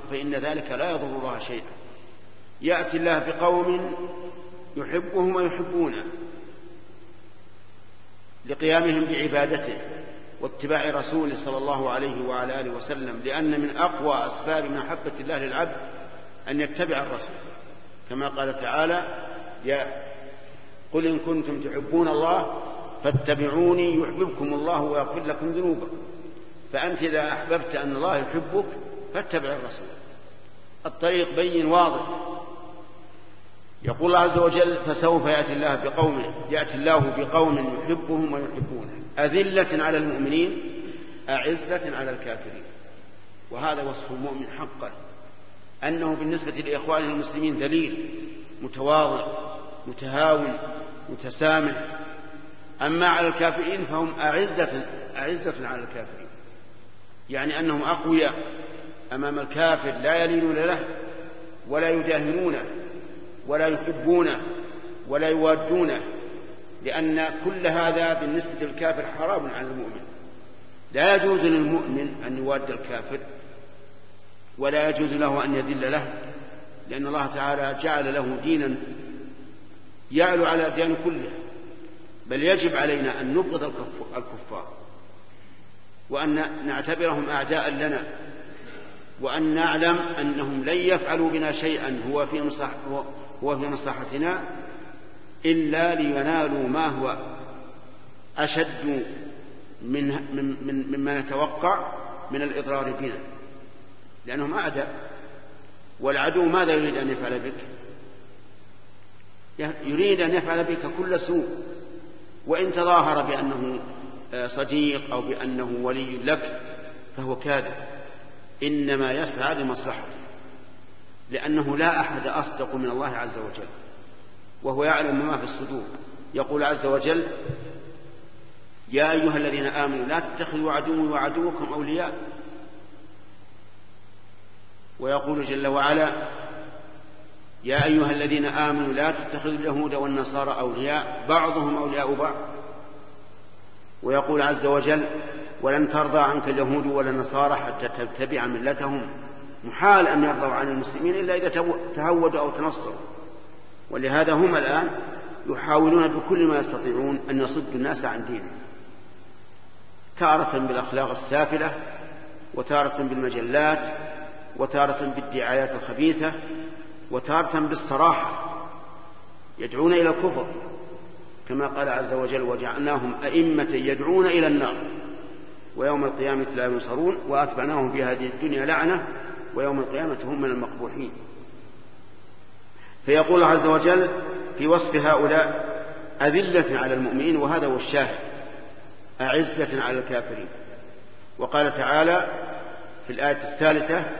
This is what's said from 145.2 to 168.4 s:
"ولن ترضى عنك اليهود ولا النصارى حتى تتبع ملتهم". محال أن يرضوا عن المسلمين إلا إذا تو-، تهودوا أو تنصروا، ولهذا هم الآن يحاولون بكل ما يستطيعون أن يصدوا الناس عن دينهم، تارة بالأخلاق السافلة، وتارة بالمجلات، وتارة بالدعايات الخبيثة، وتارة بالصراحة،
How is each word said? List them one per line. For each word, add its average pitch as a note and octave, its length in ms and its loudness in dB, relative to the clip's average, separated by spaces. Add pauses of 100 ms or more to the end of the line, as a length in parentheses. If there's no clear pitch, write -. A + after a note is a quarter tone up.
"ولن C#3+ 280 4
ترضى D3+ 300 4
عنك C#3 300 4
اليهود C#3 360 2
ولا C#3 240 2
النصارى C3+ 460 2
حتى A#2+ 320 -2
تتبع B2+ 580 -2
ملتهم". C#3 560 0 (640)
محال F3+ 440 8
أن D3+ 160 6
يرضوا C#3+ 300 2
عن C3+ 140 0
المسلمين C#3 480 0
إلا F#3 200 2
إذا F3 140 2
تو-، E3+ 460 0
تهودوا E3 440 4
أو D3 120 0
تنصروا، - 440 -4 (920)
ولهذا C#3+ 440 4
هم E3+ 220 8
الآن C#3+ 340 4 (580)
يحاولون D#3 600 6
بكل E3 400 4
ما D3 120 4
يستطيعون C3 600 0 (100)
أن C3+ 120 2
يصدوا C3+ 340 -2
الناس C#3 300 0
عن A2 200 -4
دينهم، A2 320 -8 (1600)
تارة D#3 380 6
بالأخلاق B2+ 520 0
السافلة، D3+ 640 0 (800)
وتارة C#3+ 500 4
بالمجلات، C3 920 2 (640)
وتارة C#3 580 2
بالدعايات B2+ 560 0
الخبيثة، D3+ 640 2 (800)
وتارة D#3 480 2
بالصراحة، - 960 2 (1040)